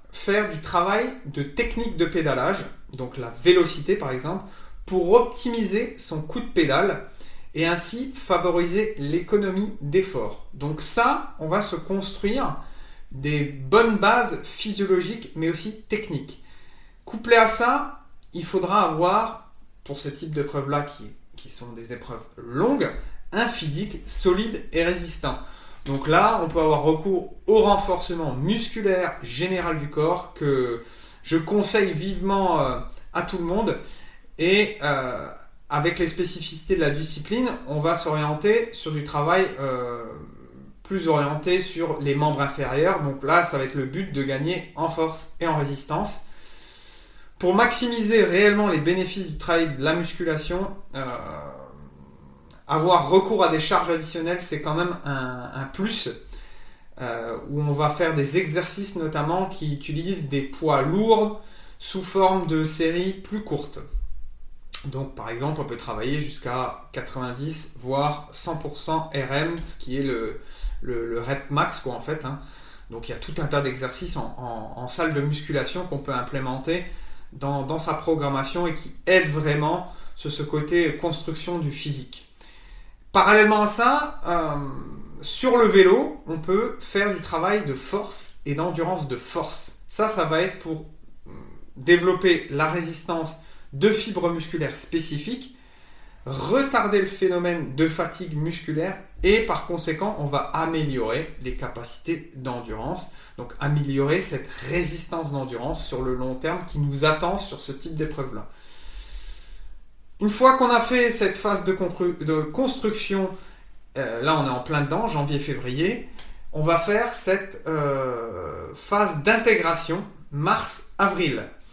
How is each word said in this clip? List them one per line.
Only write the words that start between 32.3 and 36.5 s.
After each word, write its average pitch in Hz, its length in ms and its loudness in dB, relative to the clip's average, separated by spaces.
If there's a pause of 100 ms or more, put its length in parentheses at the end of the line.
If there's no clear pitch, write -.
euh, 127 180 0 (340)
à 170 100 -2
tout 180 140 -6
le 170 60 -2
monde. 180 340 0 (600)
Et, 196 460 2
euh, 127 460 -2 (400)
avec 151 300 0
les 170 80 2
spécificités - 680 -4